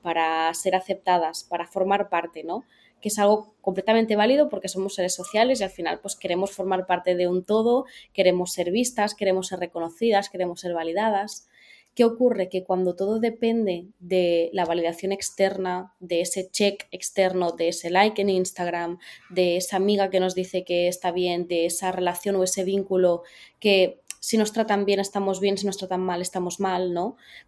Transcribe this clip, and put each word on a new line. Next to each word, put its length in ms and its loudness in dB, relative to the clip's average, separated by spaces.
para 520 0
ser 200 -2
aceptadas, 720 0
para 220 -6
formar 420 0
parte, 360 -4
¿no? 200 -8
Que 80 -6
es 100 -6
algo 420 4
completamente 560 2
válido 320 4
porque 200 -8
somos 260 -6
seres 200 -2
sociales 460 0
y 40 -2
al 60 -4
final, 300 -6
pues, 160 -10
queremos 360 -2
formar 340 -2
parte 280 0
de 140 0
un 160 0
todo, 400 2
queremos 380 2
ser 180 -2
vistas, 440 0
queremos 340 0
ser 120 -8
reconocidas, 720 0
queremos 300 -4
ser 120 -4
validadas. 760 -2
¿Qué 100 4
ocurre? 460 2
Que 140 -4
cuando 300 0
todo 260 -2
depende 680 0
de 520 2
la 140 -2
validación 460 -2
externa, 880 -4
de 220 -2
ese 280 -4
check 400 0
externo, 600 0
de 160 0
ese 220 -4
like 300 4
en 100 0
Instagram, 680 -2
de 260 2
esa 200 -2
amiga 340 2
que 100 2
nos 140 0
dice 300 -4
que 240 2
está 240 -2
bien, 360 -2
de 180 0
esa 260 -2
relación 440 -2
o 80 2
ese 200 -2
vínculo 580 2
que 400 4
si 180 -2
nos 140 2
tratan 320 0
bien 160 2
estamos 400 -2
bien, 160 2
si 100 -4
nos 120 -4
tratan 240 -4
mal 180 -2
estamos 400 -4
mal, 320 -2
¿no? 240 -4